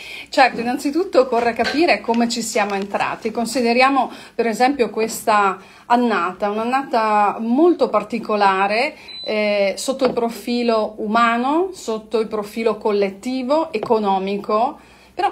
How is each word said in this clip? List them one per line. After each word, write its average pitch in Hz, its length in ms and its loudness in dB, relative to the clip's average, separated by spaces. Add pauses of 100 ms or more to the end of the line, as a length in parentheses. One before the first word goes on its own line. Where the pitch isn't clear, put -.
(280)
Certo, 247 320 2
innanzitutto 285 600 0
occorre 240 320 2
capire 240 480 2
come 233 280 0
ci 233 140 -4
siamo 202 320 -2
entrati. 196 560 -4
Consideriamo 240 800 2 (240)
per 233 140 0
esempio 247 420 2
questa 214 680 0 (280)
annata, 208 640 0
un'annata 220 880 0
molto 254 500 2
particolare, 208 1080 0 (260)
eh, 208 540 0
sotto 262 300 -2
il 233 60 2
profilo 233 840 -2
umano, 233 760 2
sotto 220 460 -6
il 220 80 0
profilo 214 520 -2
collettivo, 247 920 -2
economico, 208 1080 0 (340)
però 381 180 0